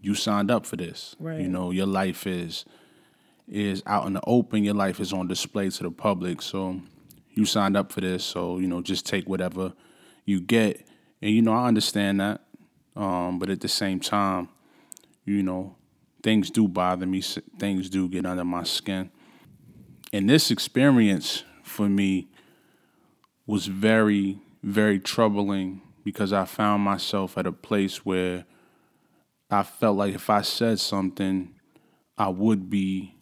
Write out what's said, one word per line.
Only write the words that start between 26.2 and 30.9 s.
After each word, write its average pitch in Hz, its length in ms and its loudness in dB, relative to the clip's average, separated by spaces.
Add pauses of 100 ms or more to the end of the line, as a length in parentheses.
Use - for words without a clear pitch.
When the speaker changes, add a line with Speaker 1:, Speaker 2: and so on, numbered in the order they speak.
Speaker 1:
I 98 100 2
found 104 380 0
myself 98 560 -2
at 90 80 -2
a 87 60 -4
place 98 520 -2
where 92 400 -2 (1080)
I 101 120 4
felt 104 360 0
like 101 160 0
if 98 160 -6
I 104 120 6
said 113 380 0
something, 95 760 -2 (640)